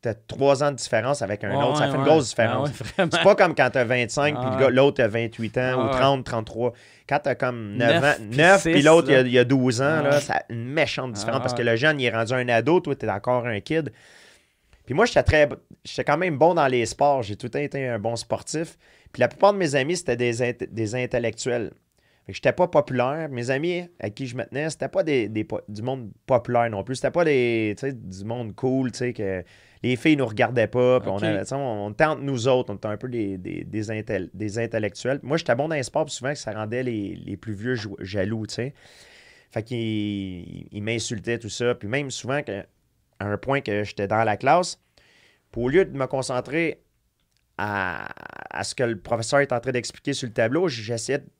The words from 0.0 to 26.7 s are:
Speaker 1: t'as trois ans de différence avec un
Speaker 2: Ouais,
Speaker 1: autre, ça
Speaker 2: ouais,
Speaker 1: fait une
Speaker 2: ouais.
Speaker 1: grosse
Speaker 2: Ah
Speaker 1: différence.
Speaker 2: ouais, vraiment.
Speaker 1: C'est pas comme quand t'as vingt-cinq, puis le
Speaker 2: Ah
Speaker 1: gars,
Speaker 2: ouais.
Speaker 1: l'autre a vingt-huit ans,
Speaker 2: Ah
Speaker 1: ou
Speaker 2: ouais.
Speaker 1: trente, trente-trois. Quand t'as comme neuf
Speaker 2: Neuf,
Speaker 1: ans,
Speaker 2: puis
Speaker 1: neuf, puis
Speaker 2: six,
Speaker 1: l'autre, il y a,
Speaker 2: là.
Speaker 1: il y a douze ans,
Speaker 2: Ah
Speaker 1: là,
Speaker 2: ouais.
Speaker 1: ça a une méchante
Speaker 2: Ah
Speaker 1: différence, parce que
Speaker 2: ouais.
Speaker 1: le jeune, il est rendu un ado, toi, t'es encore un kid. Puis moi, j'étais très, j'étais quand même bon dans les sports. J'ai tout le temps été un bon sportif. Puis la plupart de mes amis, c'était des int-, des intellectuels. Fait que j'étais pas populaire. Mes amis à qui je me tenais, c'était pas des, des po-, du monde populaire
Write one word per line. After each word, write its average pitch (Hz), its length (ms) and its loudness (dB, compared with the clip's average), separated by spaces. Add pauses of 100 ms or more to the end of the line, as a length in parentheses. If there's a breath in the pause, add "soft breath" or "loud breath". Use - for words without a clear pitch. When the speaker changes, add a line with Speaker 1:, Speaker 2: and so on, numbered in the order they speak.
Speaker 1:
t'as 117 100 -2
trois 139 500 2
ans 147 100 2
de 135 40 -8
différence 123 460 0
avec 104 200 -4
un 107 140 -2
Speaker 2:
Ouais, 143 80 0
Speaker 1:
autre, 147 140 2
ça 143 80 2
Speaker 2:
ouais, 139 40 0
Speaker 1:
fait 139 60 -2
une 135 60 0
Speaker 2:
ouais. 139 80 2
Speaker 1:
grosse 156 160 6
Speaker 2:
Ah - 20 -8
Speaker 1:
différence. 123 400 0
Speaker 2:
ouais, 131 60 -6 (220)
vraiment. 175 180 2
Speaker 1:
C'est 170 80 0
pas 196 120 8
comme 190 200 4
quand 127 160 4
t'as 123 140 2
vingt-cinq, 127 500 0
puis 127 100 -4
le 131 80 0
Speaker 2:
Ah 131 80 0
Speaker 1:
gars, 135 60 6
Speaker 2:
ouais. 123 60 4
Speaker 1:
l'autre 135 300 6
a 113 60 4
vingt-huit 113 480 -4
ans, 127 40 0 (120)
Speaker 2:
Ah 131 60 0
Speaker 1:
ou 131 80 0
Speaker 2:
ouais. 135 40 0 (100)
Speaker 1:
trente, 135 260 4
trente-trois. 117 460 -4 (360 soft breath)
Quand 143 120 0
t'as 131 140 -2
comme 117 440 -6
neuf 117 240 4
Speaker 2:
Neuf, - 20 0
Speaker 1:
ans, 139 240 2
Speaker 2:
puis 117 100 -4
Speaker 1:
neuf, 190 240 8
puis 165 120 2
Speaker 2:
six, 143 80 6
Speaker 1:
l'autre, 160 260 8
il 151 40 6
y 135 40 8
a, 131 60 6
Speaker 2:
là. 127 60 2
Speaker 1:
il 120 40 0
y 127 60 6
a 123 60 8
douze 127 360 2
ans, 135 40 2 (160)
Speaker 2:
Ah - 20 0
Speaker 1:
là, 143 80 2
Speaker 2:
ouais. 147 100 4
Speaker 1:
ça - 140 -4
a - 160 0
une 117 160 -8
méchante 131 480 -2
Speaker 2:
Ah 107 40 -8
Speaker 1:
différence, 117 220 -2
parce 123 140 -2
que 120 60 -4
Speaker 2:
ouais. 117 100 2
Speaker 1:
le 117 60 4
jeune, 151 220 2
il 131 60 -2
est 117 100 2
rendu 113 200 0
un 127 160 0
ado, 120 300 4
toi, 147 140 -4
t'es 110 140 -6
encore 117 380 0
un 107 140 -4
kid. 156 300 -2 (960 soft breath)
Puis 123 100 -6
moi, 202 120 6
j'étais - 160 4
très, 151 260 6 (340)
j'étais - 220 -6
quand 147 140 2
même 175 180 0
bon 156 180 6
dans 151 140 4
les 123 180 2
sports. 139 360 2
J'ai 101 140 -6
tout - 100 -12
le 117 40 -6
temps 139 80 -6
été 139 300 -6
un 117 100 -4
bon 113 160 -2
sportif. 151 640 -6 (360 soft breath)
Puis - 80 -4
la 123 80 4
plupart 196 240 4
de 202 60 0
mes 156 160 0
amis, 147 220 2
c'était 131 200 -2
des 120 260 0
int-, 120 280 -2
des 107 240 -4
intellectuels. 120 800 -2 (540)
Fait 98 60 -14
que - 40 -12
j'étais 127 160 2
pas 180 160 2
populaire. 143 600 0
Mes 120 220 -4
amis 175 380 -2 (100)
à 107 120 -6
qui 131 180 -8
je 120 80 -10
me 120 80 -6
tenais, 151 260 -4
c'était 143 180 -8
pas 190 140 -2
des, 131 260 2
des 107 140 -4
po-, 104 260 -6
du 104 140 -10
monde 123 300 -8 (140)
populaire 120 440 2